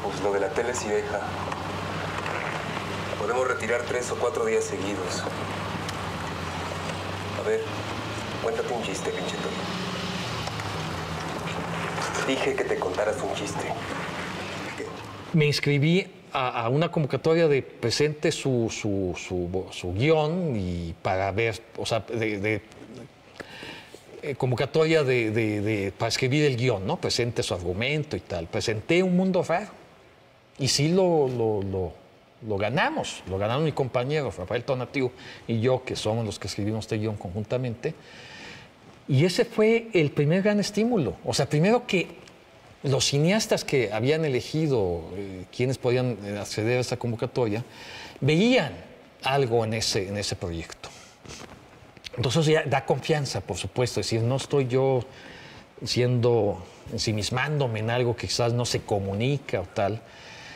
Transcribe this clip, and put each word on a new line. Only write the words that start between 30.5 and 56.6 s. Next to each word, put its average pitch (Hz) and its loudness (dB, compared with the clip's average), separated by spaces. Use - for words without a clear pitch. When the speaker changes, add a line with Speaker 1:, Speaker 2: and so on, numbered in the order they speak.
Speaker 2:
y 135 2
sí 143 4
lo, 170 4
lo, 113 0
lo, 95 -2
lo 104 0
ganamos. 151 0
Lo 95 -2
ganaron 117 2
mi 147 0
compañero 131 -2
Rafael 107 -4
Tonatiuh 131 -2
y 117 0
yo, 127 2
que 107 -6
somos 113 0
los 101 -6
que - -8
escribimos 107 -4
este 117 -2
guión 107 -2
conjuntamente. 117 -4
Y 143 6
ese 185 2
fue 226 4
el 151 4
primer 156 4
gran 208 4
estímulo. 202 2
O 123 -2
sea, 139 2
primero 214 4
que - -2
los 131 2
cineastas 185 2
que 117 2
habían 143 2
elegido, 127 2
eh, 95 -8
quienes 127 0
podían, 123 2
eh, 101 -4
acceder 110 0
a - 2
esa 120 -2
convocatoria, 120 -2
veían 170 4
algo 127 4
en 110 0
ese, 107 0
en 101 -4
ese - -2
proyecto. - -8
Entonces 131 4
ya 156 6
da 139 0
confianza, 143 0
por 95 -6
supuesto, 117 0
es 98 0
decir, 113 2
"No 123 2
estoy 135 2
yo 131 4
siendo, 117 4